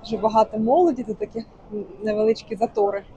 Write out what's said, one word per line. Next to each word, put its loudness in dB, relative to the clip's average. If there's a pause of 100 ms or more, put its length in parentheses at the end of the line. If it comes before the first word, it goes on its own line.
Дуже -8
багато 2
молоді, 2
тут -8
такі -8 (580)
невеличкі 0
затори. 0 (120)